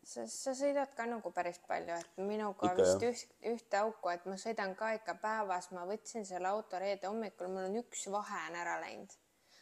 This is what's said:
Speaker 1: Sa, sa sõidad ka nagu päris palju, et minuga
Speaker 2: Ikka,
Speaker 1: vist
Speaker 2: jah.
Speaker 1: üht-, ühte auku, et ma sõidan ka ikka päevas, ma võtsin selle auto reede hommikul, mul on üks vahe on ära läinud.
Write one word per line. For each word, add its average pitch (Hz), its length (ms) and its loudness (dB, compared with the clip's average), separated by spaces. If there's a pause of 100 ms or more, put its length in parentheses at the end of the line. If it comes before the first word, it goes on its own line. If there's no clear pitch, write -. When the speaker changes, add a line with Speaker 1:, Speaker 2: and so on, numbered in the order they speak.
Speaker 1:
Sa, 233 260 -8
sa 262 260 -4
sõidad 277 400 2
ka 233 160 -2
nagu 220 240 -4
päris 175 240 -2
palju, 170 400 -4
et - 240 -8
minuga 202 480 2
Speaker 2:
Ikka, 180 60 2
Speaker 1:
vist 185 260 8
Speaker 2:
jah. 233 80 4
Speaker 1:
üht-, - 380 -6
ühte 226 320 2
auku, 214 300 2
et 175 160 -2
ma 190 120 -4
sõidan 202 380 -2
ka 220 180 0
ikka 220 240 -4
päevas, 208 540 0
ma 180 140 -6
võtsin 214 400 -4
selle 180 220 -2
auto 202 300 0
reede 190 320 0
hommikul, 208 400 -4
mul 190 160 -2
on 202 160 0
üks - 260 -8
vahe 202 360 -2
on 160 120 -6
ära 170 240 0
läinud. 196 360 -10 (460)